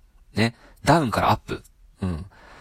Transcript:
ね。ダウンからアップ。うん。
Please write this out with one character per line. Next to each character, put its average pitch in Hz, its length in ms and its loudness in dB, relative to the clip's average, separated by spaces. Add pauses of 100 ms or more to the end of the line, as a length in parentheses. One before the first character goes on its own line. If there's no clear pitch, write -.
(340)
ね。 113 200 0 (300)
ダ 170 160 4
ウ 151 40 0
ン 113 60 -2
か 92 120 -2
ら - 80 2
ア 107 60 2
ッ - 20 -6
プ。 - 240 -12 (400)
う 98 40 -2
ん。 87 200 -6 (340)